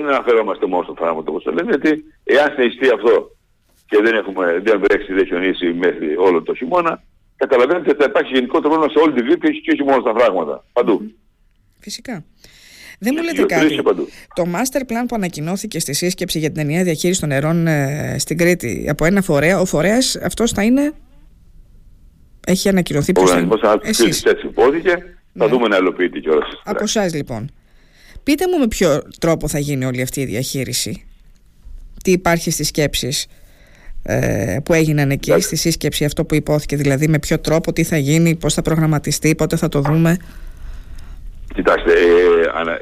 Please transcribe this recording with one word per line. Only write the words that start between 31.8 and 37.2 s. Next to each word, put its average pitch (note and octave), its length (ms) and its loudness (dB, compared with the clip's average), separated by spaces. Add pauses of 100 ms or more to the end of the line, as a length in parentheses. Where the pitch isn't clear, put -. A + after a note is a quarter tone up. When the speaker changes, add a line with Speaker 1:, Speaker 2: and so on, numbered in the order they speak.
Speaker 2:
Τι F#3+ 80 2
υπάρχει F3 400 0
στις D3 160 -4
σκέψεις, - 600 -4 (760)
ε, A2+ 600 -2
που F3 80 2
έγιναν D#3 380 2
εκεί, - 180 -4
Speaker 1:
Εντάξει. - 180 2
Speaker 2:
στη - 80 -6
σύσκεψη, D#3 500 -2
αυτό D3+ 200 -2
που D#3 100 -2
υπόθηκε, D3+ 400 0
δηλαδή C#3+ 320 2
με D#3 120 2
ποιο D#3 200 -2